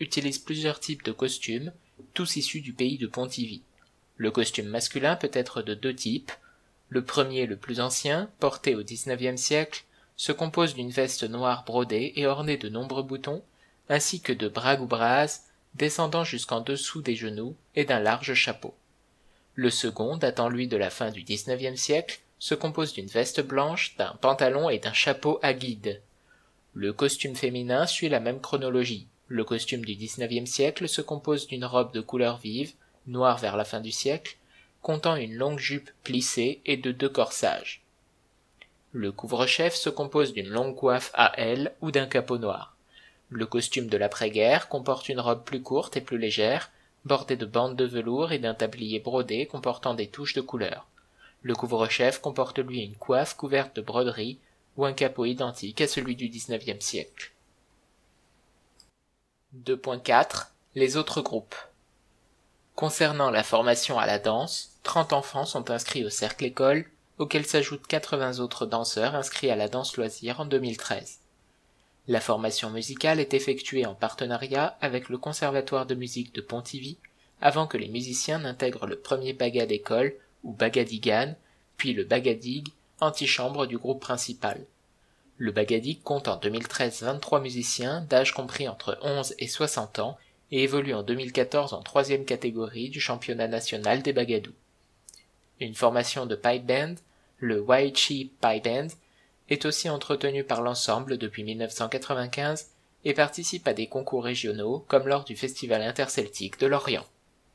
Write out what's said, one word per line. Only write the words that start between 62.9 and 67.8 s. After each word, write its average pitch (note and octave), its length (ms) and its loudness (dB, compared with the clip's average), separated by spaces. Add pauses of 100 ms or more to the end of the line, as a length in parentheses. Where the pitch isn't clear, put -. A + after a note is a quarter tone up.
la G#2+ 140 4
formation A#2+ 560 4
à G#2+ 60 4
la G#2 120 2
danse, A2+ 540 0 (100)
trente - 300 2
enfants C#3 340 0
sont B2 240 -4
inscrits A#2 340 -2
au G#2 60 -4
cercle - 340 -2
école, C3+ 460 4 (280)
auxquels D3 280 0
s'ajoutent C#3+ 400 2